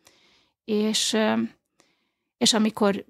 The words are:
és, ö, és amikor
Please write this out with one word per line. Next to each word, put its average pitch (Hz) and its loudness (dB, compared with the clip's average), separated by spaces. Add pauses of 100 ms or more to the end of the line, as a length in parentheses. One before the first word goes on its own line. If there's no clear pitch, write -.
(640)
és, 214 -2
ö, 220 0 (1040)
és - 2
amikor 214 0